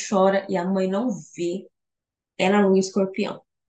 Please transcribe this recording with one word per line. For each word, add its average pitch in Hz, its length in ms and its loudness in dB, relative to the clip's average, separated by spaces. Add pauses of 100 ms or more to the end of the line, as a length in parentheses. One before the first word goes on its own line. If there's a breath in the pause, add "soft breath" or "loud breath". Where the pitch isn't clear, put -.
chora 196 400 2
e 190 80 -2
a 175 80 -2
mãe 190 240 0
não 208 200 -2 (280)
vê, 175 320 -6 (680)
é 185 140 0
na 202 160 4
Lua 190 100 4
em 190 40 4
Escorpião. - 600 -4 (280)